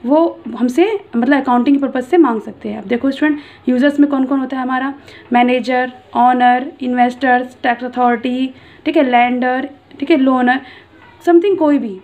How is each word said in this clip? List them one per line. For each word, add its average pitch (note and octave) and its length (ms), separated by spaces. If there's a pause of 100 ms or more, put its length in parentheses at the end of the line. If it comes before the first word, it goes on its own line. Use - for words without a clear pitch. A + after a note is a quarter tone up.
वो C#4 140 (380)
हमसे, B3 300 (300)
मतलब C4 240
accounting C4 400
purpose B3+ 280
से F4+ 80
मांग A#3+ 240
सकते G#3+ 280
हैं। G#3+ 100
अब G3 100
देखो A#3+ 220
student, D4 300 (280)
users C#4 320
में C#4+ 100
कौन C4+ 140
कौन C4+ 160
होता C4 160
है B3+ 60
हमारा, C4 300 (400)
Manager, B3 600 (240)
owner, B3 540 (120)
investors, B3 800
tax A#3+ 220
authority, B3 680 (340)
ठीक D#4 120
है, C4+ 140
Lender, B3 580 (320)
ठीक C#4+ 100
है, E4 60
Loaner, C4 440 (640)
something F4 360
कोई D4 200
भी G3+ 260